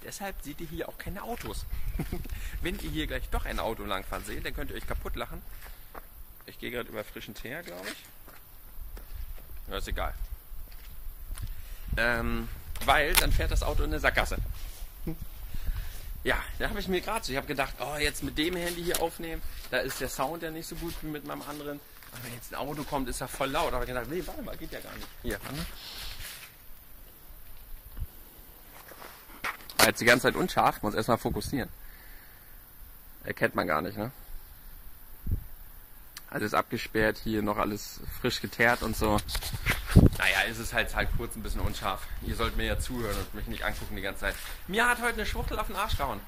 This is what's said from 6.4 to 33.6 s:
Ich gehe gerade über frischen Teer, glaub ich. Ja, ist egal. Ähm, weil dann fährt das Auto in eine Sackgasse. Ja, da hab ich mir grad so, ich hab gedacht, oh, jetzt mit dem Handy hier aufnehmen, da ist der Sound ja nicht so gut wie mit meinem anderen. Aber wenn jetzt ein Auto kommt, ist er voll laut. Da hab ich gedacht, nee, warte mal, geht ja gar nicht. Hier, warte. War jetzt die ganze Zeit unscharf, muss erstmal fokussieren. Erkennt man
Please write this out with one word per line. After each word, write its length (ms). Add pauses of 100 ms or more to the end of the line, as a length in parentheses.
Ich 140
gehe 120
gerade 180
über 140
frischen 300
Teer, 300
glaub 220
ich. 200 (1600)
Ja, 80
ist 100
egal. 260 (1800)
Ähm, 500 (380)
weil 280
dann 180
fährt 200
das 120
Auto 200
in 80
eine 80
Sackgasse. 380 (1900)
Ja, 140 (220)
da 100
hab 80
ich 100
mir 140
grad 240
so, 60
ich 60
hab 100
gedacht, 320
oh, 180
jetzt 240
mit 160
dem 180
Handy 280
hier 180
aufnehmen, 400 (300)
da 60
ist 240
der 80
Sound 340
ja 80
nicht 160
so 80
gut 260
wie 60
mit 180
meinem 160
anderen. 380 (320)
Aber 120
wenn 100
jetzt 180
ein 40
Auto 280
kommt, 240
ist 140
er 60
voll 220
laut. 220
Da 60
hab 60
ich 60
gedacht, 200
nee, 160
warte 160
mal, 160
geht 140
ja 80
gar 140
nicht. 140 (160)
Hier, 200
warte. 220 (4000)
War 100
jetzt 140
die 40
ganze 180
Zeit 120
unscharf, 460
muss 120
erstmal 240
fokussieren. 520 (1500)
Erkennt 320
man 120